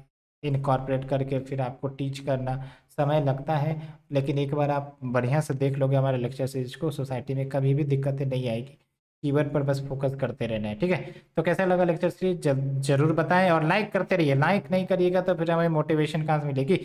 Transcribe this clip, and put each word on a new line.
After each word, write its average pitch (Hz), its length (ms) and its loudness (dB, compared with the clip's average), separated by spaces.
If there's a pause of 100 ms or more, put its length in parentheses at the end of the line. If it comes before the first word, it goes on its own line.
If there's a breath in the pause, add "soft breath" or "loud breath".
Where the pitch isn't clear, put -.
(420)
incorporate 135 680 -2
करके 135 320 -2
फिर 135 200 -6
आपको 127 300 -6
teach 135 300 -6
करना, 127 360 -2 (340 loud breath)
समय 151 300 0
लगता 139 360 0
है। 156 240 -2 (320 loud breath)
लेकिन 139 260 0
एक 143 160 -2
बार 147 160 2
आप 143 340 -4
बढ़िया 127 360 2
से 147 140 -2
देख 135 240 0
लोगे 135 180 2
हमारे 135 220 2
lecture 127 280 -2
series 127 300 -6
को, 160 140 -2
society 131 440 -6
में 135 140 -2
कभी 139 260 2
भी 151 120 2
दिक्कतें 139 400 0
नहीं 127 220 -2
आएगी, 117 280 -6 (460)
Keyword 143 300 0
पर 143 100 0
बस 135 260 0
focus 135 280 -2
करते 120 300 -4
रहना 107 220 -4
है, 107 60 -4
ठीक 180 160 0
है। 156 220 -4 (240 loud breath)
तो 160 60 0
कैसा 175 220 0
लगा 180 200 4
lecture 170 260 2
series, 180 320 -2
जब 135 400 0
ज़रूर 147 320 4
बताएं 175 360 4
और 160 140 4
like 202 280 0
करते 185 240 0
रहिए, 143 200 4
Like 170 340 2
नहीं 185 160 2
करिएगा 180 360 2
तो 180 120 2
फिर 165 160 0
हमें 165 200 4
motivation 156 560 0
कहाँ 151 140 2
से 147 60 -4
मिलेगी, 135 380 2